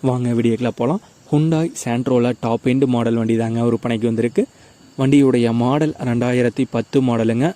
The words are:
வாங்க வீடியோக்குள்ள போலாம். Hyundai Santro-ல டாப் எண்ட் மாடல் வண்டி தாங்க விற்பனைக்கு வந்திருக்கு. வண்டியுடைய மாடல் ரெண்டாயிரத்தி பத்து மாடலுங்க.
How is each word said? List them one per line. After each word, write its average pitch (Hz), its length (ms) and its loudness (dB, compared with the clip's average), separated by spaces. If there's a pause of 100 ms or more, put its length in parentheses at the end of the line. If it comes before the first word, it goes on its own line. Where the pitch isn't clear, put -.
(100)
வாங்க 123 300 -2
வீடியோக்குள்ள 117 400 0
போலாம். 147 220 -2 (280)
Hyundai 156 340 0 (200)
Santro-ல 123 500 0 (120)
டாப் 113 280 -2
எண்ட் 135 220 2
மாடல் 117 260 0
வண்டி 113 220 0
தாங்க 117 240 0
விற்பனைக்கு 117 440 -2
வந்திருக்கு. 117 320 0 (560)
வண்டியுடைய 131 500 4 (100)
மாடல் 147 320 0 (140)
ரெண்டாயிரத்தி 120 680 0
பத்து 117 340 -2
மாடலுங்க. 117 500 0